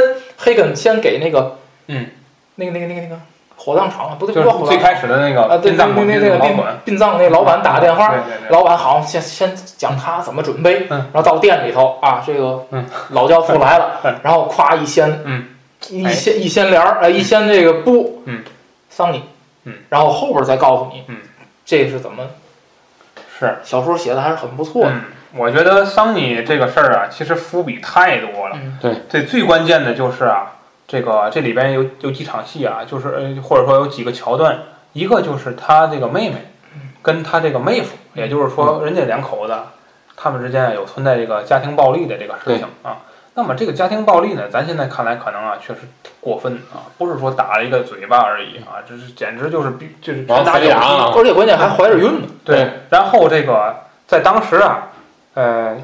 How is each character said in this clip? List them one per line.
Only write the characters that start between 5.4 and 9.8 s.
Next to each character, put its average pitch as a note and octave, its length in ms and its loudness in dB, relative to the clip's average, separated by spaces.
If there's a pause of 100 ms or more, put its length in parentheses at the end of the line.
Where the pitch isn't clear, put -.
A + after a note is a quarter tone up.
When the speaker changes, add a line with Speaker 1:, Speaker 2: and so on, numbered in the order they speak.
Speaker 1:
啊， D#3 160 2
对， G3 120 4
Speaker 2:
殡 E3 80 0
葬 G3+ 160 4
馆， G#3 120 2
Speaker 1:
那 G#3 120 2
个， G3+ 200 4
那 - 0 -
个， - 0 -
Speaker 2:
殡 C#3+ 100 4
葬 - 100 0
老 - 60 -2
板。 B2+ 200 -8
Speaker 1:
殡， - 0 -
殡 G3+ 140 -2
葬 G3+ 200 2
那 F3+ 100 6
老 E3 160 6
板 E3+ 180 4
打 C#3+ 160 2
电 E3 160 6
话， G#3+ 140 4
Speaker 2:
对， - 140 0
对， - 260 -10
对。 - 20 -2
Speaker 1:
老 E3+ 140 6
板 E3+ 120 6
好 B2+ 180 2
像 D#3 80 2
先， D#3 200 -4
先 F#3 320 -4 (220)
讲 C#3 200 -4